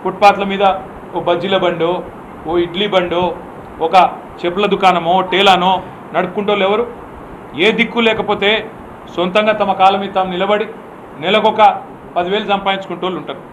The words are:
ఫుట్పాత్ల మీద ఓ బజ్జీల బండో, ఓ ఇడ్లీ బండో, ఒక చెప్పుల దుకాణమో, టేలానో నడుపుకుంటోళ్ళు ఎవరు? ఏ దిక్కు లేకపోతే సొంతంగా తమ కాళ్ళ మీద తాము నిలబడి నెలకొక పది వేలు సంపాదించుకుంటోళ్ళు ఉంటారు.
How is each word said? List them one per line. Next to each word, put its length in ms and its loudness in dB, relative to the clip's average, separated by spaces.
ఫుట్పాత్ల 400 4
మీద 200 0
ఓ 60 -4
బజ్జీల 380 0
బండో, 340 0
ఓ 100 0
ఇడ్లీ 300 -2
బండో, 360 0
ఒక 140 2
చెప్పుల 260 -2
దుకాణమో, 560 2
టేలానో 500 4
నడుపుకుంటోళ్ళు 520 0
ఎవరు? 200 0
ఏ 160 2
దిక్కు 280 0
లేకపోతే 500 2
సొంతంగా 380 2
తమ 200 0
కాళ్ళ 240 6
మీద 160 -4
తాము 180 0
నిలబడి 360 0
నెలకొక 420 2
పది 140 -2
వేలు 180 0
సంపాదించుకుంటోళ్ళు 720 -2
ఉంటారు. 220 -12